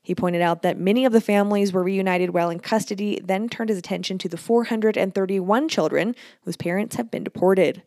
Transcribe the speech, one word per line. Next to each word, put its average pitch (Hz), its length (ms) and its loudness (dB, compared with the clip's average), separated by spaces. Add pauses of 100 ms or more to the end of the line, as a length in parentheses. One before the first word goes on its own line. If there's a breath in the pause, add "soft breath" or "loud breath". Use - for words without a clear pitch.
He - 120 -6
pointed 175 300 0
out 170 180 2
that 180 160 0
many 208 280 2
of 247 80 4
the 226 60 8
families 202 540 2
were 185 80 2
reunited 185 480 0
while 175 220 0
in 170 80 -6
custody, 208 640 -2
then 190 260 -4
turned 226 200 -6
his 202 100 -2
attention 180 400 -6
to 185 100 -6
the 170 80 -8
four 233 280 2
hundred 220 320 0
and 190 180 0
thirty-one 196 520 0
children 180 480 0 (280 loud breath)
whose 170 120 -6
parents 185 420 -4
have 226 120 -6
been - 140 -6
deported. 185 640 2